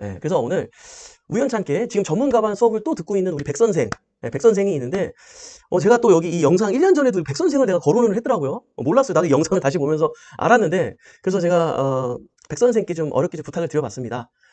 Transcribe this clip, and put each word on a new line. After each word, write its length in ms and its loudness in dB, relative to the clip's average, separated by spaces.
예, 180 -10
그래서 200 -2
오늘 300 -4
우연찮게 600 -2
지금 160 -2
전문가반 500 0
수업을 300 0
또 100 -4
듣고 220 -4
있는 180 0
우리 100 -6
백 120 -6
선생, 340 2
예, 60 -8
백 100 -6
선생이 340 2
있는데, 380 -4
어, 120 0
제가 180 6
또 140 4
여기 180 2
이 120 -2
영상 300 4
일 80 0
년 140 4
전에도 300 2
백 120 -8
선생을 300 0
내가 140 2
거론을 360 2
했더라고요. 460 -2
어, 60 -8
몰랐어요. 320 2
나도 120 2
이 40 0
영상을 300 2
다시 160 0
보면서 360 0
알았는데, 580 2
그래서 180 -2
제가, 420 0
어, 360 -4
백 100 -10
선생께 360 2
좀 180 -4
어렵게 240 -2
좀 80 -12
부탁을 240 -6
드려봤습니다. 640 -6